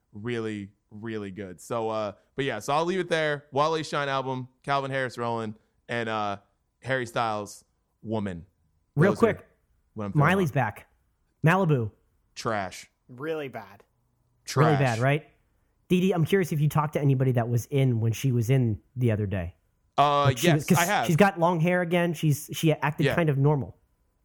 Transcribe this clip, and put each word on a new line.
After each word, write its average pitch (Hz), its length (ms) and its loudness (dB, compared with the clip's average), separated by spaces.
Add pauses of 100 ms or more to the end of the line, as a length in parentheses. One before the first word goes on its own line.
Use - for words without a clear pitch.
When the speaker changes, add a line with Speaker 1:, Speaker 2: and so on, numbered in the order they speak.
(120)
Speaker 1:
really, 107 580 -6 (200)
really 107 400 -10
good. 92 300 -14
So, 113 280 -4
uh, 107 240 -4 (240)
but 135 80 -2
yeah, 120 140 -4
so 143 160 -4
I'll 160 100 0
leave 185 160 -2
it 175 80 -6
there. 156 440 -2
Wale 156 300 0
Shine 143 260 -4
album, 131 400 -4 (160)
Calvin 139 260 -2
Harris 131 260 -4
Rolling, 113 380 -4 (340)
and, 117 200 -4
uh, 104 300 -4 (440)
Harry 127 240 -2
Styles, 107 580 -6 (380)
Woman. 101 420 -6 (520)
Speaker 2:
Real 185 160 4
Speaker 1:
Those 208 60 -4
are - 20 -4 (140)
Speaker 2:
quick, - 120 -16 (480)
Speaker 1:
what 104 120 -6
I'm 98 60 -6
feeling 143 140 4
Speaker 2:
Miley's 180 240 2
Speaker 1:
on. - 40 -4
Speaker 2:
back. 117 340 -4 (580)
Malibu. 156 440 2 (440)
Speaker 1:
Trash. 101 560 -6 (180)
Speaker 3:
Really 147 400 -8
bad. 107 340 -16 (640)
Speaker 1:
Trash. 151 220 2
Speaker 2:
Really 151 120 4
bad, 120 200 2
right? 139 280 0 (640)
Dee 180 120 4
Dee, 190 120 2
I'm 170 120 2
curious 190 280 0
if 147 80 0
you 151 80 4
talked 151 260 0
to 160 60 0
anybody 131 320 4
that 117 160 0
was 120 180 0
in 131 340 2
when 113 120 0
she 127 200 -2
was 117 180 0
in 123 300 2 (160)
the 123 160 2
other 104 140 0
day. 90 280 -6 (440)
Speaker 1:
Uh, 143 260 4
Speaker 2:
Like, 139 140 2
she 175 100 2
Speaker 1:
yes, 160 60 6
Speaker 2:
was, 151 120 0
'cause 175 120 4
Speaker 1:
I 170 80 4
have. 175 200 0
Speaker 2:
she's 165 100 2
got 196 220 4
long 170 220 2
hair 180 220 2
again. 175 320 0
She's, 151 380 0
she 156 200 2
acted 143 340 0
Speaker 1:
Yeah. 120 80 2
Speaker 2:
kind 165 140 2
of 135 100 2
normal. 139 380 0 (480)